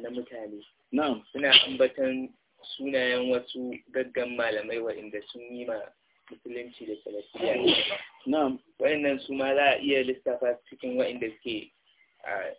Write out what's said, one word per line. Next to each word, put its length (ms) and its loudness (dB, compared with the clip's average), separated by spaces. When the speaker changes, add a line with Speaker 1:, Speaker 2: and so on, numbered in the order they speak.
Speaker 1:
na 80 -8
mutane. 480 -10
Speaker 2:
Na'am. 300 2
Speaker 1:
Suna 180 0
ambatan 640 0
sunayen 540 2
wasu 400 -2
gaggan 420 -2
malamai 460 0
waɗanda 480 -6
sun 120 -14
yi 100 -8
ma 140 -4
musulunci 560 -12
da 80 -6
salafiya. 580 -2
Speaker 2:
Na'am. 320 2
Speaker 1:
Waɗannan 420 2
su 120 -6
ma 200 2
za 160 8
a 80 6
iya 240 4
lissafa 640 0
su 80 -20
cikin 240 -4
waɗanda 320 0
suke, 400 -8
a, 40 -6